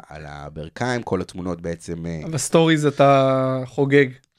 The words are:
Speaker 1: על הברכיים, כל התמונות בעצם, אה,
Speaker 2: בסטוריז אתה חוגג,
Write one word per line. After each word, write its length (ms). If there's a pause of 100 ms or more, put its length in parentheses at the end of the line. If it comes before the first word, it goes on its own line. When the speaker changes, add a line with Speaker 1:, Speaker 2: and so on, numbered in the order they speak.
Speaker 1:
על 200
הברכיים, 760
כל 180
התמונות 400
בעצם, 440
אה, 160 (100)
Speaker 2:
בסטוריז 540
אתה 800
חוגג, 400 (320)